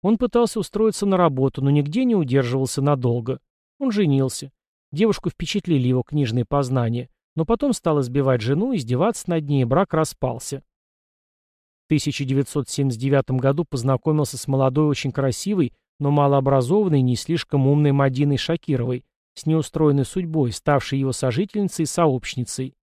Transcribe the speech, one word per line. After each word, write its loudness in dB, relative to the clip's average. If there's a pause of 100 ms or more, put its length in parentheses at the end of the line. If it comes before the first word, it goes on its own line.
Он 0
пытался 0
устроиться -2
на 2
работу, 2
но 2
нигде 2
не 2
удерживался 0
надолго. 0 (360)
Он -2
женился. 0 (400)
Девушку 0
впечатлили -2
его 2
книжные -2
познания, -2 (260)
но -2
потом 0
стал 0
избивать 0
жену, 0
издеваться -2
над -2
ней, 2
и 2
брак 0
распался. -4 (1200)
В -20
тысяча 0
девятьсот -2
семьдесят -2
девятом 0
году 0
познакомился -2
с -10
молодой, 2
очень -2
красивой, -2 (260)
но 0
малообразованной 2
и 4
не 2
слишком 0
умной 4
Мадиной 2
Шакировой, -4 (300)
с -14
неустроенной 2
судьбой, -2
ставшей 0
его 0
сожительницей -2
и 0
сообщницей. -2 (120)